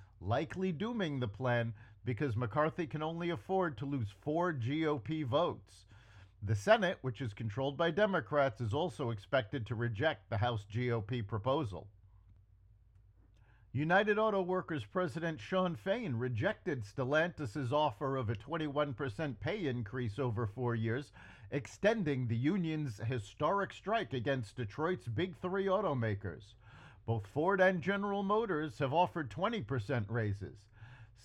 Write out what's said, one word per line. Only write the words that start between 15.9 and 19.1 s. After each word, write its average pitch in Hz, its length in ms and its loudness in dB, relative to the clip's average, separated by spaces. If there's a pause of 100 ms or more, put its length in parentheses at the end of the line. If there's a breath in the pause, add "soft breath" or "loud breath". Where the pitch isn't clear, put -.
rejected 127 720 -2
Stellantis' 143 880 0
offer 143 440 2
of 120 140 0
a 113 60 0
twenty-one 147 580 -2
percent 139 460 -4